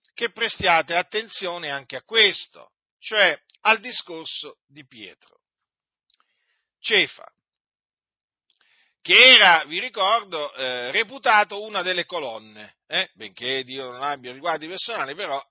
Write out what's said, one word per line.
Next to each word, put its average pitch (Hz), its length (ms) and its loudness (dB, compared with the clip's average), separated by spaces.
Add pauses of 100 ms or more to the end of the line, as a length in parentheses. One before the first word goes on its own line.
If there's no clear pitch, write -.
(140)
che 233 180 -6
prestiate 175 640 0
attenzione 180 760 -4
anche 139 260 -10
a 127 60 -10
questo, 208 720 0 (260)
cioè 185 420 0 (200)
al 220 180 2
discorso 165 880 -10
di 139 200 -20
Pietro. - 560 -20 (1400)
Cefa, - 500 -2 (1700)
che 233 340 8
era, 180 320 6
vi 160 140 -6
ricordo, 202 760 -2
eh, 127 360 -6
reputato 208 720 0
una 208 200 -6
delle 180 220 -2
colonne, 107 800 -12
eh? 175 280 -4
Benché 123 500 -8
Dio 131 260 -12
non 123 120 -12
abbia 135 300 -6
riguardi 151 340 -6
personali, 180 480 -6
però 156 360 -8